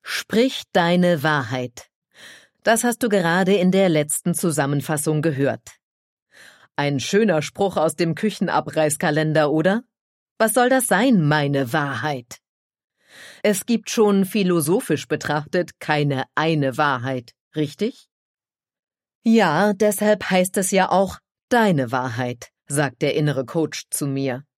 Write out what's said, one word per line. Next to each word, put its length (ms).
Sprich 600
deine 520
Wahrheit. 640
Das 220
hast 180
du 60
gerade 480
in 160
der 160
letzten 440
Zusammenfassung 880
gehört. 500
Ein 240
schöner 420
Spruch 360
aus 180
dem 180
Küchenabreißkalender, 1400
oder? 320
Was 160
soll 140
das 180
sein, 340
meine 520
Wahrheit? 680
Es 240
gibt 240
schon 340
philosophisch 840
betrachtet 720
keine 460
eine 420
Wahrheit, 540
richtig? 520
Ja, 480
deshalb 580
heißt 280
es 120
ja 220
auch, 260
"Deine 420
Wahrheit", 600
sagt 340
der 140
innere 280
Coach 460
zu 160
mir. 380